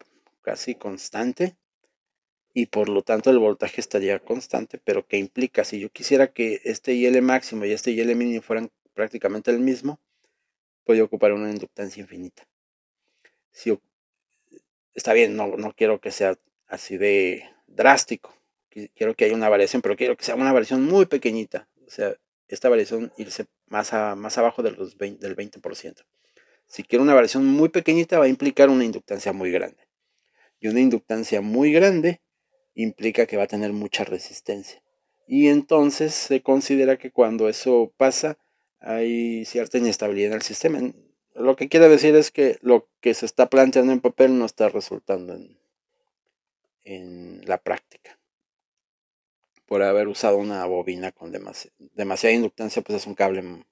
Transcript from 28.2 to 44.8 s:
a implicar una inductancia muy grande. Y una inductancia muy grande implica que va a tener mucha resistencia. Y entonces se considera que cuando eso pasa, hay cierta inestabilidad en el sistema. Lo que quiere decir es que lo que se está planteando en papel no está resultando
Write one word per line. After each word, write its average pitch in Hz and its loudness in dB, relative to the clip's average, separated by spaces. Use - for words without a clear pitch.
a 131 4
implicar 139 4
una 127 2
inductancia 101 -6
muy 92 -6
grande. - -4
Y 110 -6
una 117 0
inductancia 113 0
muy 123 0
grande 170 2
implica 110 -2
que 107 -4
va 101 0
a - -4
tener 104 -4
mucha 104 -6
resistencia. - -10
Y 143 4
entonces 147 2
se - -2
considera 135 2
que 127 -16
cuando 110 2
eso 120 0
pasa, 135 0
hay 117 -4
cierta 120 -4
inestabilidad 104 -2
en 110 -4
el 110 -8
sistema. 147 -4
Lo 131 2
que 139 -6
quiere 165 10
decir 151 8
es 151 6
que 135 0
lo 123 4
que 117 0
se - -6
está 123 2
planteando 131 4
en 127 0
papel 131 4
no 117 0
está 110 0
resultando 92 -6